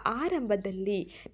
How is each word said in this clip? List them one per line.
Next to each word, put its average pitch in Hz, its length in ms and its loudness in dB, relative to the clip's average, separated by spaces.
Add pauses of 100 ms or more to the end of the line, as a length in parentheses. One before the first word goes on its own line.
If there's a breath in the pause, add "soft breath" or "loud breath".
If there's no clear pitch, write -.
ಆರಂಭದಲ್ಲಿ 208 1040 0 (240 loud breath)